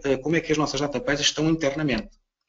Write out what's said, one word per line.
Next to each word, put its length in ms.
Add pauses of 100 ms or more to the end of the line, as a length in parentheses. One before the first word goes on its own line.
eh, 120
como 180
é 60
que 100
as 60
nossas 220
databases 460
estão 240
internamente. 680 (320)